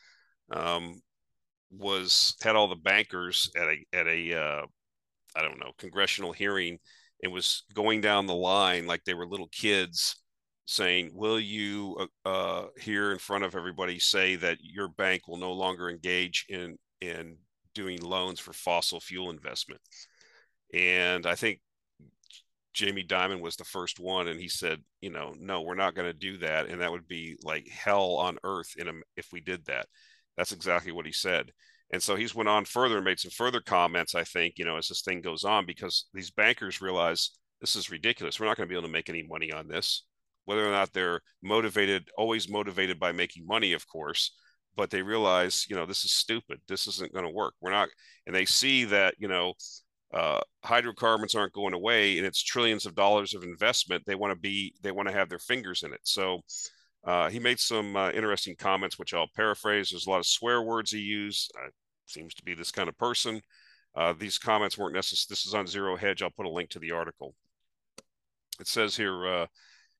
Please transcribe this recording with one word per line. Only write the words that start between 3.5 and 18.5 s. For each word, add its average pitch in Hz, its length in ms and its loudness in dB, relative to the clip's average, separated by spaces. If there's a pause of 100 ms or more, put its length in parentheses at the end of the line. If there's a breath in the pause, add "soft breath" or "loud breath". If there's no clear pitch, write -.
at 85 140 0
a, 76 240 0
at 87 140 2
a, 85 260 0
uh, 76 340 -2 (720)
I 82 60 0
don't 69 180 -4
know, 65 160 -12
congressional 92 560 0
hearing 92 460 -2 (440 soft breath)
and 92 80 0
was - 340 -2 (100)
going 107 260 2
down 101 260 4
the 90 80 -2
line 90 520 2
like 85 180 -2
they 95 80 -4
were 87 160 -6
little 95 240 -10
kids 92 640 0 (480)
saying, 90 480 2
"Will 107 260 0
you, 101 720 -4 (160)
uh, 95 40 -2
uh, 92 380 -2 (140)
here 104 320 0
in 92 60 -4
front 98 260 -2
of 90 100 -4
everybody 90 440 -4
say 92 380 4
that 85 260 0
your 92 260 -8
bank 92 400 0
will 87 80 -10
no 92 160 -4
longer 90 380 -2
engage 90 580 -2
in, 87 300 -10 (240)
in 82 340 -10 (380)
doing 92 260 -6
loans 90 400 -4
for 85 140 -14